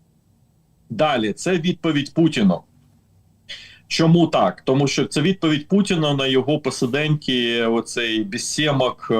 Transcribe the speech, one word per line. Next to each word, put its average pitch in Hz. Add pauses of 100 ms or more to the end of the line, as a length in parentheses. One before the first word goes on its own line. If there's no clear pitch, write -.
(880)
Далі, 117
це 180
відповідь 156
Путіну. 120 (1300)
Чому 165
так? 127
Тому 135
що 131
це 151
відповідь 156
Путіна 180
на 135
його 131
посиденьки, 127
оцей 113
безсємок, 127
е, 117